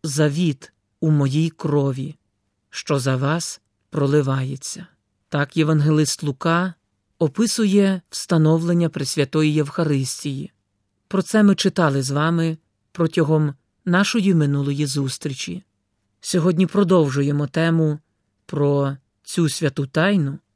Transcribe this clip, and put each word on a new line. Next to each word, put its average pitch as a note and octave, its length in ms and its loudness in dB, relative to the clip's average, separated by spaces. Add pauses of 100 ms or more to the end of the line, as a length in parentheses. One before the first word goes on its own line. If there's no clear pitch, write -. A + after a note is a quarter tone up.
завіт D3+ 720 -2 (260)
у D#3 120 2
моїй D3 380 2
крові, C#3 680 -4 (540)
що - 300 -4
за C3 160 0
вас C#3+ 460 -4 (280)
проливається". C#3 1000 -2 (420)
Так D3 280 -2
євангелист D#3 680 2
Лука E3 500 -2 (460)
описує G3 920 2
встановлення E3 800 2
Пресвятої D3+ 640 -2
Євхаристії. C#3+ 1000 -2 (560)
Про F#3+ 140 0
це G#3+ 220 2
ми G3 120 6
читали D3+ 460 0
з C3 100 -4
вами D#3+ 460 0 (340)
протягом D#3 640 0 (320)
нашої F#3+ 500 2
минулої C#3+ 500 0
зустрічі. C#3 760 -6 (580)
Сьогодні F3 440 0
продовжуємо D3 840 2
тему D#3+ 520 0 (460)
про C#3+ 520 0 (260)
цю E3 260 -2
святу C#3 380 -4
тайну D#3+ 520 0 (160)